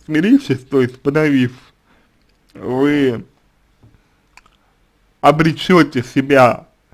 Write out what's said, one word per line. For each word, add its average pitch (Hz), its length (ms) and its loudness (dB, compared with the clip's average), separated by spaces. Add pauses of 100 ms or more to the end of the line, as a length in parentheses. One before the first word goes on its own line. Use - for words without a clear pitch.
смирившись, 160 560 0
то 135 160 -2
есть 127 220 -4
подавив, 143 500 0 (1040)
вы 131 680 -2 (2000)
обречёте 156 800 0
себя 135 640 0 (260)